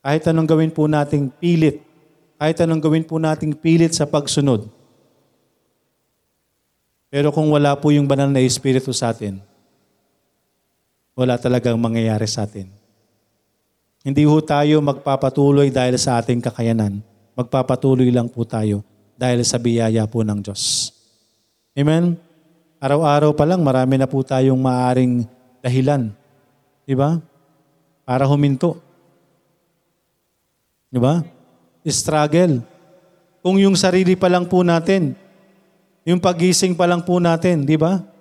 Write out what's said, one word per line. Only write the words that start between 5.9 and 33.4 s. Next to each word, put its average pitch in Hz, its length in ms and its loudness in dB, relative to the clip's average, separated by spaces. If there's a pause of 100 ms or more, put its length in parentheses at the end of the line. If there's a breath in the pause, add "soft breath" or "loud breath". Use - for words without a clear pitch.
pero 143 240 0
kung 156 160 0
wala 143 240 2
po 143 160 0
yung 147 160 4
banal 139 240 0
na 135 140 2
espiritu 131 500 -2
sa 117 160 -4
atin, 101 320 -8 (1800)
wala 127 160 0
talagang 120 460 0
mangyayari 113 500 -2
sa 104 160 -6
atin. 95 240 -14 (1400)
Hindi 139 160 0
ho 151 160 4
tayo 151 400 2
magpapatuloy 143 960 0
dahil 127 240 0
sa 120 240 -2
ating 120 160 -2
kakayanan. 113 640 -2 (320)
Magpapatuloy 127 800 0
lang 117 180 -2
po 117 160 -6
tayo 107 380 -4 (340)
dahil 123 240 0
sa 120 160 -2
biyaya 113 480 0
po 113 160 -4
ng 107 160 -4
Diyos. - 560 -8 (800)
Amen? 160 400 0 (640)
Araw-araw 147 560 2
pa 151 80 0
lang, 170 220 0
marami 131 340 2
na 135 80 0
po 135 160 -4
tayong 131 360 0
maaring 127 680 0 (320)
dahilan. 131 560 -2 (720)
Di 139 80 -2
ba? 143 240 0 (880)
Para 131 240 0
huminto. 143 480 0 (2000)
Di 123 160 -2
ba? 151 180 2 (640)
Struggle. 151 800 0 (800)